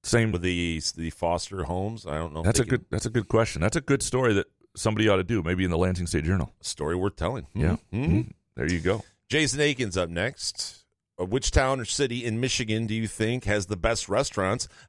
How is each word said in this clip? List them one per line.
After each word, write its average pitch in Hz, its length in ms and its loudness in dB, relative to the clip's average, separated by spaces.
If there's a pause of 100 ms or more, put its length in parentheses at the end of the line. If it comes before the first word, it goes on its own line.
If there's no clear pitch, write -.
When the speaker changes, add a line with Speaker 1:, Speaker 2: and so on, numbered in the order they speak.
Speaker 1:
Same. 113 280 4
Speaker 2:
With 87 100 -2
the, 87 400 0 (160)
the 82 140 -4
foster 87 520 -2
homes? 95 420 -6
I 76 120 -6
don't 80 160 -6
know 80 80 -6
if 82 40 -6
Speaker 1:
That's 117 140 4
Speaker 2:
they 131 40 2
Speaker 1:
a 110 40 -2
Speaker 2:
can 123 100 0
Speaker 1:
good, - 120 -8
that's - 160 -4
a 117 40 -4
good 113 200 -2
question. 110 320 2
That's 95 160 2
a 160 40 0
good 135 220 2
story 123 300 2
that 98 140 2 (280)
somebody 107 320 2
ought 101 100 6
to 95 60 2
do, 101 180 0
maybe 90 220 0
in 90 80 2
the 82 60 2
Lansing 90 300 2
State 78 180 0
Journal. 90 340 2
Speaker 2:
A - 40 -20
story 76 320 -4
worth 92 200 -2
telling. 107 380 -4
Speaker 1:
Yeah. 87 240 2 (160)
Speaker 2:
Mm-hmm. 113 100 -2
Speaker 1:
Mm-hmm. 160 280 2 (260)
There 67 120 -2
you 87 100 0
go. 92 240 0 (260)
Speaker 2:
Jason 139 320 2
Aiken's 127 340 0
up 90 140 0
next. - 760 -6 (380)
Uh, 90 40 0
which 113 260 0
town 135 280 4
or 117 60 -4
city 123 400 -2
in 110 160 0
Michigan 113 460 0
do 107 80 -2
you 113 120 -2
think 117 380 -2
has 104 220 0
the 101 100 -4
best 110 320 -2
restaurants? 101 580 0 (220)